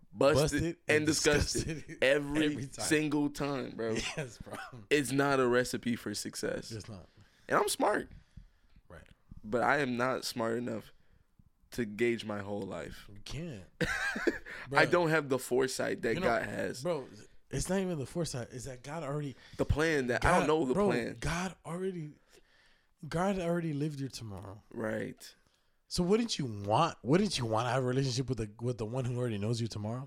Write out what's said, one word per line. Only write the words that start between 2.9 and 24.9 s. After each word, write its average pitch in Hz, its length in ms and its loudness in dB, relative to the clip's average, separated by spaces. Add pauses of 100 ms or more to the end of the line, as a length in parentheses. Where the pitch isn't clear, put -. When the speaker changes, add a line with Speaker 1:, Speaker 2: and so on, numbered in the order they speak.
Speaker 1:
time, 139 460 -4
bro. 113 200 -2 (100)
Speaker 2:
<laughs> - 120 -6
Yes, 131 260 -8
bro. 104 100 -14 (360)
Speaker 1:
It's 139 220 4
not 139 300 4
a 127 60 6
recipe 120 500 2
for 104 160 -6
success. - 580 -6
Speaker 2:
It's 113 160 -10
not. 95 180 -14 (440)
Speaker 1:
And - 100 4
I'm 415 80 2
smart. - 420 0 (800)
Speaker 2:
Right. 80 120 -18 (420)
Speaker 1:
But 113 200 0
I 131 160 4
am 123 180 0
not 123 260 0
smart 113 340 -2
enough 117 360 -6 (800)
to 120 140 -2
gauge 107 380 0
my 104 160 -6
whole 101 220 -6
life. 82 500 -8
Speaker 2:
You 101 140 -16
can't. 135 380 -10 (180)
Speaker 1:
<laughs> - 0 - (920)
I 151 120 6
Speaker 2:
Bro. - 0 -
Speaker 1:
don't 170 240 4
have 156 180 2
the 131 100 2
foresight 123 680 0
that 113 120 0
Speaker 2:
You - 60 -2
know, 120 60 2
Speaker 1:
God 117 160 2
has. 110 380 -4
Speaker 2:
bro, 151 220 -2 (480)
it's 131 180 -2
not 190 100 2
even 185 180 -2
the 131 80 -4
foresight. 139 460 -4
It's 113 140 -10
that 127 180 -12
God 156 200 -8
already 143 320 -4 (220)
Speaker 1:
The - 80 2
plan 147 420 4
that, 117 180 2
I 165 60 6
don't 180 100 8
Speaker 2:
God, 131 60 2
Speaker 1:
know 156 180 4
the 127 80 2
Speaker 2:
bro, 202 140 4
Speaker 1:
plan. 113 320 2
Speaker 2:
God 170 360 -2 (100)
already, 175 460 -4 (960)
God 190 320 0
already 170 340 0
lived 143 280 -2
your 131 80 -4
tomorrow. 101 520 -10 (120)
Speaker 1:
Right. 110 420 -2 (760)